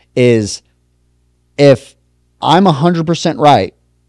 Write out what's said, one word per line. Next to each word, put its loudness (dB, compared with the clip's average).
is 0
if 2
I'm 0
a 2
hundred -2
percent -6
right, 0